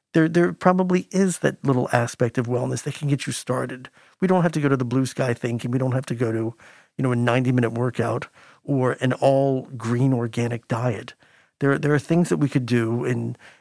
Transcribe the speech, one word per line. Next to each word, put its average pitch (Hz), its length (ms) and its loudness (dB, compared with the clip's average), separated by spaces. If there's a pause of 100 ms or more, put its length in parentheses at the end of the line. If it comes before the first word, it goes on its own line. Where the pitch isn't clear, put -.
(120)
there, 160 160 4
there 175 240 2
probably 185 580 2
is 190 280 0
that - 260 -2
little 127 280 2
aspect 120 460 0
of 120 80 -2
wellness 123 380 -4
that 147 100 -6
can 147 140 -6
get 139 180 -2
you 123 60 -6
started. 127 580 -8 (300)
We 185 80 2
don't 185 140 4
have 170 100 2
to 156 80 -2
go 143 80 2
to 139 80 4
the 127 80 0
blue 127 200 0
sky 123 300 -2
thinking. 120 380 -4
We 131 80 0
don't 131 120 0
have 127 140 -2
to 123 80 -6
go 117 160 -2
to, 113 240 -4 (420)
you 131 60 -4
know, 131 80 0
a 123 60 0
ninety-minute 120 560 2
workout 117 560 -2 (340)
or 127 380 0
an 127 140 0
all 135 480 2 (140)
green 120 380 0
organic 117 540 -4
diet. 120 460 -4 (440)
There, 139 180 2
there 147 160 0
are 147 60 4
things 165 300 2
that 175 80 2
we 147 120 2
could 127 180 0
do 120 380 0
in, 120 320 -4 (240)